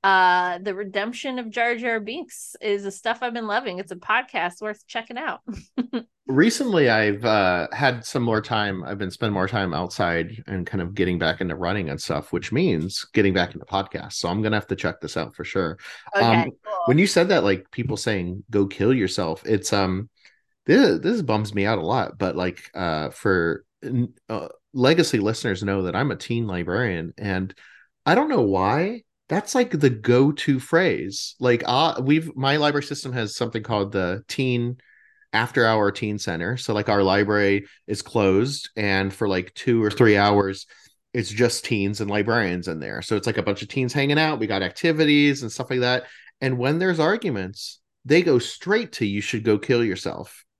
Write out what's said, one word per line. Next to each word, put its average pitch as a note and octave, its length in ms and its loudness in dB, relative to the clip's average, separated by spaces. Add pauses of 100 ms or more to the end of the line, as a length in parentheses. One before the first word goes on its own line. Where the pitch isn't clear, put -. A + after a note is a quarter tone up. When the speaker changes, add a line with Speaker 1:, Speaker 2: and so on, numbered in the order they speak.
Speaker 1:
uh, F3+ 540 4
The G3 160 -6
Redemption G#3+ 640 -6
of A3+ 120 -10
Jar A#3+ 260 0
Jar A3+ 220 -2
Binks - 600 -12
is G3+ 240 -2
the G3 80 -8
stuff A#3 300 -4
I've A#3+ 100 -4
been A#3 140 -8
loving. G#3 320 -4
It's F#3 120 -12
a F3 60 -10
podcast F3+ 640 -4
worth G#3+ 260 -10
checking A#3 320 -10
out. C4+ 220 -8 (420)
<laughs> - 440 -10
Speaker 2:
Recently, E3+ 640 4
I've, G#2+ 340 2
uh, F#2 480 4
had B2 320 0
some B2+ 180 -4
more A2 200 2
time. G2+ 420 -2
I've G2 140 -8
been F#2+ 120 -4
spending G#2+ 220 -4
more F#2+ 160 0
time G2 240 -2
outside F2 760 -2
and F#2 200 -6
kind F#2+ 160 -4
of F2+ 120 -8
getting F2+ 240 0
back E2 220 0
into E2 160 -4
running F2+ 320 -4
and C#2 120 -6
stuff, - 320 -6
which F2 200 -6
means G2+ 520 0 (100)
getting G2 180 4
back F2 220 0
into - 100 -14
podcasts. - 500 -6
So - 140 -4
I'm G#2 140 -2
gonna A2 140 0
have G2+ 120 -4
to F#2+ 80 -4
check - 240 -4
this D2+ 160 -10
out D#2 180 -6
for - 100 -10
sure. E2+ 340 -4 (360)
Speaker 1:
Okay, G3+ 100 4
Speaker 2:
Um, A2+ 180 6 (220)
Speaker 1:
cool. G#3 200 -6
Speaker 2:
when C3 140 4
you G3 80 4
said F#3 240 4
that, E3 120 4
like, G2 280 0
people A#2+ 260 -6
saying, F#2+ 540 -4
"Go G2+ 160 4
kill G2+ 260 0
yourself," F#2+ 540 -2
it's, G#2+ 260 0
um, F#2+ 380 0 (560)
this, F#3+ 340 6
this G3 220 -2
bums G#2+ 320 -2
me G2+ 120 0
out A2 120 0
a D#2+ 60 -4
lot, A2 340 -2
but, F2+ 180 -2
like, F2+ 380 -4
uh, D#2+ 360 -4
for, F2 540 0 (180)
n-, B2 320 -4 (140)
uh, F#2 200 -8 (260)
legacy C#3 440 4
listeners G2+ 440 0
know G2 200 -2
that F2+ 140 -2
I'm C3+ 140 0
a - 60 -4
teen A#2 300 -4
librarian, F2+ 720 -4
and F#2+ 360 -4 (520)
I E3 80 6
don't D4 140 2
know A3+ 140 2
why. A#2 600 0 (260)
That's, F#3+ 260 -4
like, B3 160 2
the C#3+ 200 4
go-to B2+ 680 2
phrase. C3 840 -2
Like, A#2+ 260 4
uh, C#3 360 0
we've, D#3 340 0
my C3+ 200 0
library C#3+ 280 2
system C3+ 280 -8
has A2+ 240 -4
something A2+ 260 -4
called G2+ 300 -2
the F#2+ 360 -2
Teen B2 480 -2 (560)
After A#2 320 2
Hour G#2+ 260 4
Teen G#2 280 -6
Center. F#2 400 -4
So, - 160 -4
like, G#2 160 0
our G2+ 120 4
library G2+ 640 4 (200)
is G#2 160 -6
closed, A2 760 2
and G2 360 0
for, A2 140 -4
like, F#2 280 -4
two A#2 280 0
or G#2+ 80 2
three G#2+ 280 6
hours, G2+ 480 2 (480)
it's A#2+ 160 -4
just A#2 340 0
teens G2+ 380 -2
and G2+ 80 -4
librarians G2+ 580 0
in D#2+ 120 -6
there. G#1 200 -8
So G#2 160 -2
it's, G2+ 100 -2
like, A2 120 0
a F#2+ 40 -2
bunch G2+ 200 -2
of G#2+ 60 -12
teens B2+ 260 -4
hanging D3 240 2
out. D#3 200 0
We A2 80 -2
got G2 160 -2
activities D3 800 2
and A2 80 -8
stuff B2+ 200 -10
like B2+ 100 0
that. B2 240 0 (380)
And C3 160 -2
when C#3 200 0
there's F3 220 0
arguments, D3+ 800 -4 (240)
they D#3 180 6
go C#3+ 160 4
straight G#3 540 -2
to, A2 140 -4
"You G2+ 160 -2
should G#2+ 220 -6
go G#2+ 140 4
kill A#2+ 240 2
yourself." - 640 -6 (160)